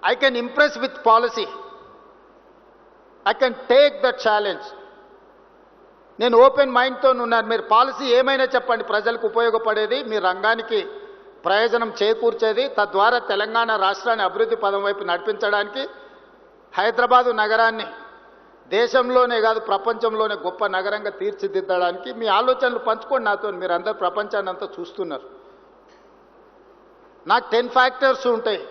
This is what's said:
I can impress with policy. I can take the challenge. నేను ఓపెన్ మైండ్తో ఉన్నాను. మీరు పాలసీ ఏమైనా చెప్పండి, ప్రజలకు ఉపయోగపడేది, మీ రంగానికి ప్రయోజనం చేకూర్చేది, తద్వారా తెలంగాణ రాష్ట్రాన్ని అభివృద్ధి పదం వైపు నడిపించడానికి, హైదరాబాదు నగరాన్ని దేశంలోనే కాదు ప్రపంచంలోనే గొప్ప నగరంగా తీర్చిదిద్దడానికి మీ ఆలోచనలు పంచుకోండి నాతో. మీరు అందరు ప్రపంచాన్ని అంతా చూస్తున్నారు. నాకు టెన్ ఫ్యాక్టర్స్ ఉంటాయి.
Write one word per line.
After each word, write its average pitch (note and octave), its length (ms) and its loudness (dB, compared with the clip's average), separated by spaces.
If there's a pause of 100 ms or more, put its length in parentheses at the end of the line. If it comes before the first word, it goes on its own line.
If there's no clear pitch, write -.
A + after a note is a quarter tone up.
(120)
I B3 40 2
can C4 180 2
impress A#3+ 380 2
with A#3 240 -6 (140)
policy. A3+ 360 4 (1900)
I - 20 0
can B3+ 180 0
take C#4 540 4
the B3 60 4
challenge. G#3 540 0 (1500)
నేను A#3 180 4
ఓపెన్ C4 340 6
మైండ్తో B3+ 380 2
ఉన్నాను. A#3 380 0
మీరు A3+ 140 -2
పాలసీ B3+ 440 2
ఏమైనా C4 380 2
చెప్పండి, B3 400 0
ప్రజలకు A3 440 -2
ఉపయోగపడేది, A3 760 0
మీ A3 160 -4
రంగానికి G#3 600 0 (640)
ప్రయోజనం A3 480 0 (100)
చేకూర్చేది, A3+ 640 0
తద్వారా G#3 520 2
తెలంగాణ A3 560 -2
రాష్ట్రాన్ని G3+ 500 0
అభివృద్ధి A3 300 0
పదం G3 280 -2
వైపు G3+ 200 -2
నడిపించడానికి, G#3 840 -4 (880)
హైదరాబాదు A#3+ 540 2
నగరాన్ని A3 540 0 (840)
దేశంలోనే A#3+ 720 2
కాదు A3 180 2
ప్రపంచంలోనే A3 760 -2
గొప్ప F3+ 300 -6
నగరంగా G3+ 440 -4
తీర్చిదిద్దడానికి F#3+ 1040 -4
మీ A3+ 140 -6
ఆలోచనలు B3 520 0
పంచుకోండి A3+ 460 -2
నాతో. G#3 260 -2
మీరు F3+ 220 -4
అందరు F3+ 200 -2
ప్రపంచాన్ని G3+ 560 -4
అంతా F#3 180 -8 (120)
చూస్తున్నారు. E3+ 500 -10 (2000)
నాకు A#3+ 240 0
టెన్ A#3+ 180 0
ఫ్యాక్టర్స్ C4 580 2
ఉంటాయి. A3+ 440 -2